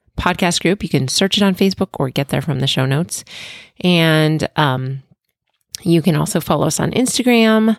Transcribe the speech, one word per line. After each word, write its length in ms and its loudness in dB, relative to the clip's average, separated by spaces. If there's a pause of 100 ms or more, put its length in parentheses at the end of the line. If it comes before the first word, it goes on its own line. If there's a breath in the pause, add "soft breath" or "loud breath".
(180)
Podcast 420 0
Group. 220 0
You 60 -6
can 180 0
search 300 0
it 80 2
on 100 2
Facebook 360 0 (100)
or 100 -2
get 200 -4
there 120 -2
from 160 -4
the 80 0
show 180 0
notes. 400 -4 (560 loud breath)
And, 760 2
um, 480 -2 (800)
you 160 4
can 140 2
also 240 -2
follow 300 0
us 100 -4
on 140 -2
Instagram 840 2